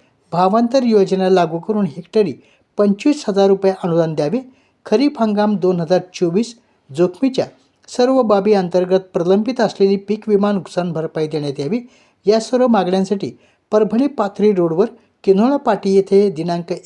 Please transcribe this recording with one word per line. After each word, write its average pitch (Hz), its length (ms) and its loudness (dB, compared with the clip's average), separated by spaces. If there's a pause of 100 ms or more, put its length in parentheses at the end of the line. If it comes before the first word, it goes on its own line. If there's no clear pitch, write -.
(320)
भावांतर 226 520 2
योजना 190 460 2
लागू 170 300 2
करून 208 260 -2
हेक्टरी 175 480 -2 (440)
पंचवीस 208 500 0
हजार 196 200 2
रुपये 190 260 2 (100)
अनुदान 165 300 0
द्यावे. 151 260 -2 (460)
खरीप 277 360 0
हंगाम 208 340 0
दोन 180 260 0
हजार 170 180 0 (140)
चोवीस 180 420 -2 (340)
जोखमीच्या 175 560 -2 (440)
सर्व 262 320 0
बाबी 208 320 2
अंतर्गत 185 600 0
प्रलंबित 202 480 0
असलेली 196 340 0
पीक 208 340 -6
विमा 202 220 2
नुकसान 175 400 -4
भरपाई 160 360 -4
देण्यात 147 320 -6
यावी. 156 200 -4 (460)
या 214 140 4
सर्व 247 280 0
मागण्यांसाठी 190 640 0 (400)
परभणी 220 360 2
पाथरी 208 440 0
रोडवर 175 360 0 (360)
किन्होळा 196 340 2
पाटी 196 380 0
येथे 196 340 2
दिनांक 170 420 -6 (140)